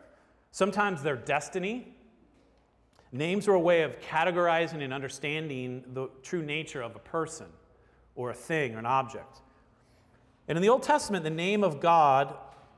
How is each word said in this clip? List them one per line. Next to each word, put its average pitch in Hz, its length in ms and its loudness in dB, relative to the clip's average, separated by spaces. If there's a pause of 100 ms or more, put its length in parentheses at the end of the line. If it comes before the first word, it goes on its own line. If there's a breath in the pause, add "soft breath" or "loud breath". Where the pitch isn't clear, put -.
(500 soft breath)
sometimes 196 520 0
their 143 140 0
destiny. 180 760 -4 (1200 soft breath)
Names 175 340 -2
were 202 80 6
a 180 60 6
way 170 220 6
of 131 180 -4
categorizing 165 840 0
and 131 100 -6
understanding 135 920 -6 (100)
the 131 140 -6 (140)
true 175 200 -4
nature 147 400 -6
of 110 140 -10
a - 20 -18
person 143 520 -8 (680 soft breath)
or 123 140 -6
a 113 40 -8
thing 143 400 -4
or 110 40 -10
an 113 80 -8
object. 127 540 -2 (1080 soft breath)
And 151 100 0
in 180 40 0
the 202 60 6
Old 254 140 6
Testament, 208 400 2
the 156 80 -2
name 190 320 0
of 151 180 0
God 147 560 6 (420 loud breath)